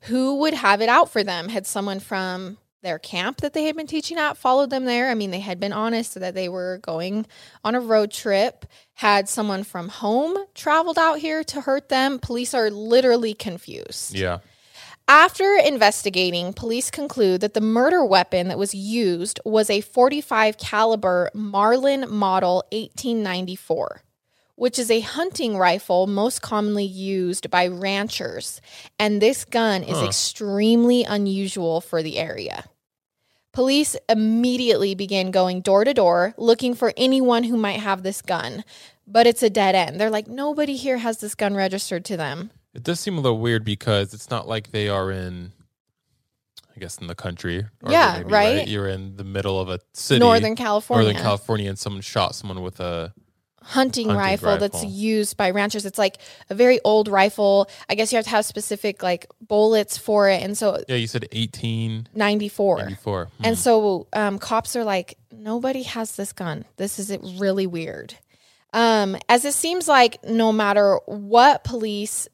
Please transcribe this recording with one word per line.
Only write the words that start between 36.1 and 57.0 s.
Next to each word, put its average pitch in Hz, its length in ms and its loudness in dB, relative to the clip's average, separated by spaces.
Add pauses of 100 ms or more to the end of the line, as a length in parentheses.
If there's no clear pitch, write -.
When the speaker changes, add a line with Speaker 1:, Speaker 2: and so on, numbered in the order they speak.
Speaker 1:
looking 240 380 2
for 233 220 0
anyone 254 480 2
who 233 120 -2
might 214 240 -2
have 196 220 -2
this 190 180 -6
gun, 165 440 -6 (420)
but 226 200 6
it's 240 160 2
a 226 80 4
dead 196 240 2
end. 185 260 0
They're 220 100 0
like, 214 180 -4
"Nobody 285 480 -4
here 254 220 -2
has 226 200 -4
this 208 160 -10
gun 202 200 -2
registered 190 520 -4
to 202 100 -6
them." 160 340 -8 (240)
Speaker 2:
It 120 80 -14
does 170 180 -4
seem 190 160 -4
a 156 40 -2
little 123 180 2
weird 113 260 0
because 104 480 0
it's - 160 -18
not 117 180 -6
like 110 240 -8
they 104 180 -2
are 95 220 0
in, 90 420 -10 (1200)
I - 20 -20
guess, 90 200 -14
in 87 80 -14
the 85 80 -10
country. 90 520 -6 (160)
Or - 80 -6
Speaker 1:
Yeah, 240 280 4
Speaker 2:
maybe, 170 120 -6
Speaker 1:
right? 214 380 2
Speaker 2:
You're 98 200 -4
in 95 280 -8
the 98 80 -12
middle 98 360 -4
of 92 80 -4
a 92 120 -6 (140)
city. - 260 2
Speaker 1:
Northern 226 340 6
California. 220 500 0
Speaker 2:
Northern 107 180 0
California, 104 460 -2
and 95 100 -8
someone 98 240 -8
shot - 320 -2
someone 92 280 -10
with 90 180 -10
a 85 340 -6 (460)
Speaker 1:
Hunting 254 460 -2
Speaker 2:
hunting 214 100 2
Speaker 1:
rifle 196 400 0
that's 202 200 -2
Speaker 2:
rifle. 196 140 -6
Speaker 1:
used 208 460 -2
by 202 140 0
ranchers. 202 340 -2
It's, 196 140 -8
like, 196 200 0 (300)
a 202 60 -6
very 247 300 6
old 214 240 4